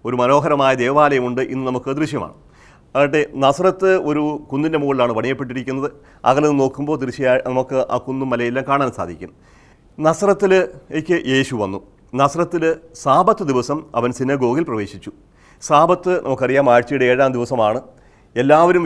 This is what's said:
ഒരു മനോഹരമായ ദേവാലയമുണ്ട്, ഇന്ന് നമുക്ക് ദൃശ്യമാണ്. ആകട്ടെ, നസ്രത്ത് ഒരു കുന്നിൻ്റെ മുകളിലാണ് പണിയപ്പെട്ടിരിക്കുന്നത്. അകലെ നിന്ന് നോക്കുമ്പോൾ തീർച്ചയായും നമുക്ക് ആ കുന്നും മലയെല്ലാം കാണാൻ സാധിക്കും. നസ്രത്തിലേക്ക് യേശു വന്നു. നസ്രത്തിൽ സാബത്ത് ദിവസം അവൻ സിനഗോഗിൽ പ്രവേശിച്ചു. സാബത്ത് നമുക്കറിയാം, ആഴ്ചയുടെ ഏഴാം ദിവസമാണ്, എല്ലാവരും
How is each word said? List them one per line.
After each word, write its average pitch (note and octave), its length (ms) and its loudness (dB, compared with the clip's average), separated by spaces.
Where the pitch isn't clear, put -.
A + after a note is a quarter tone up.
ഒരു B2 120 -4
മനോഹരമായ C#3 520 4
ദേവാലയമുണ്ട്, C3 580 2
ഇന്ന് C3 160 -6
നമുക്ക് B2+ 300 -6
ദൃശ്യമാണ്. C#3 360 -6
ആകട്ടെ, C#3+ 240 2
നസ്രത്ത് F#3 460 2
ഒരു D3+ 120 -2
കുന്നിൻ്റെ D#3 320 -2
മുകളിലാണ് B2+ 360 2
പണിയപ്പെട്ടിരിക്കുന്നത്. C3 720 -4
അകലെ C#3+ 200 4
നിന്ന് C#3+ 140 2
നോക്കുമ്പോൾ C#3 400 -4
തീർച്ചയായും C3 480 0
നമുക്ക് C3 280 -2
ആ B2 120 0
കുന്നും C3+ 260 -6
മലയെല്ലാം A#2+ 380 -2
കാണാൻ C#3 280 0
സാധിക്കും. F2 320 -10
നസ്രത്തിലേക്ക് F#3 1120 0
യേശു C3+ 280 0
വന്നു. G2 180 -6
നസ്രത്തിൽ E3 420 -2
സാബത്ത് D#3+ 480 2
ദിവസം B2+ 280 -2
അവൻ B2 180 0
സിനഗോഗിൽ C3 520 -2
പ്രവേശിച്ചു. G2+ 420 -10
സാബത്ത് F3 440 2
നമുക്കറിയാം, C3 480 0
ആഴ്ചയുടെ B2+ 400 2
ഏഴാം C3 240 2
ദിവസമാണ്, A#2+ 440 0
എല്ലാവരും D#3+ 500 4